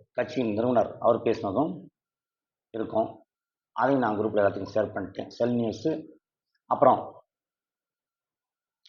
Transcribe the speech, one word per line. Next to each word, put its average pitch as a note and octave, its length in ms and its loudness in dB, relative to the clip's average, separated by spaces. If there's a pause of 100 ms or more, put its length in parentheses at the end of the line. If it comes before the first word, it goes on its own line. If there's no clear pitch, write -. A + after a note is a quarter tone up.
(120)
கட்சியின் A#2+ 420 -2
நிறுவனர் A#2 340 2 (120)
அவர் A#2 220 4
பேசினதும் A2+ 480 -2 (1040)
இருக்கும். A2 340 -2 (680)
அதையும் C3 280 2
நான் G#2+ 140 0
குரூப்ல G#2 220 0
எல்லாத்துக்கும் G2 340 0
ஷேர் G#2+ 180 0
பண்ணிட்டேன். - 360 -8
செல் A#2+ 260 -2
நியூஸ், A#2 320 -2 (840)
அப்புறம் B2 280 6 (1900)